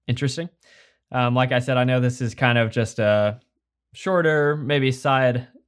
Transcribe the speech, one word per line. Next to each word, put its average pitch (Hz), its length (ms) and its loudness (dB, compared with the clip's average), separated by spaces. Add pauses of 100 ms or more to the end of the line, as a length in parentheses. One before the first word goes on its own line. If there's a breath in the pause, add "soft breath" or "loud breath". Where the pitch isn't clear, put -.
interesting. 139 400 -4 (640 soft breath)
Um, 123 240 0
like 127 160 0
I 123 80 2
said, 127 160 -2
I 123 80 2
know 127 160 2
this 123 220 -2
is 113 120 -4
kind 120 240 2
of 110 140 2
just 113 280 -4
a 104 420 2 (520)
shorter, 156 600 0
maybe 143 380 0
side 127 540 0 (200)